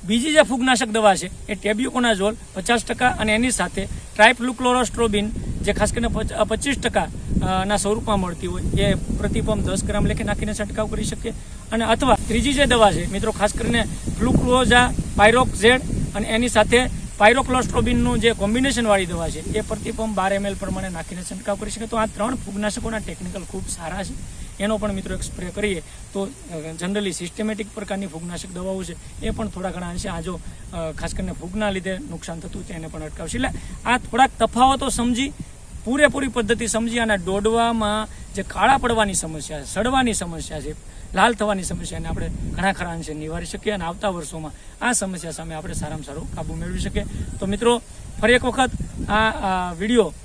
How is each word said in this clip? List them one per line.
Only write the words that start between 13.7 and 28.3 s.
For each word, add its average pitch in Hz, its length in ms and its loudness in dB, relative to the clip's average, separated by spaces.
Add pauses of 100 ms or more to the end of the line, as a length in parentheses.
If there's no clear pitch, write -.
flucloxazide 247 720 6 (260)
pyroxate 233 600 6 (340)
અને 208 120 -2
એની 226 220 2
સાથે 220 280 6 (440)
pyroclostrobinનું 240 1000 4
જે 226 120 6
કોમ્બિનેશનવાળી 214 720 2
દવા 170 240 -2
છે 147 280 -4
એ 214 40 2
પ્રતિ 214 300 -4
પંપ 220 240 -4
બાર 190 180 2
એમ 196 120 0
એલ 196 100 -2
પ્રમાણે 190 340 -4
નાખીને 175 320 -8
છંટકાવ 196 340 -4
કરી 208 160 -6
શકે. 226 140 -6
તો 226 120 -4
આ 220 80 2
ત્રણ 220 300 -2
ફૂગનાશકોના 208 640 -4
ટેકનિકલ 175 440 -8
ખૂબ 185 260 -8
સારા 170 340 -6
છે, - 420 -10 (140)
એનો 214 180 0
પણ 202 160 -2
મિત્રો 190 220 -6
એક - 60 -6
સ્પ્રે 180 340 -8
કરીએ 202 240 -2 (340)
તો, 196 100 -4
અ, 196 40 -4 (560)
generally 202 280 -2
સિસ્ટમેટિક 208 640 -6
પ્રકારની 196 320 -6
ફૂગનાશક 170 420 -10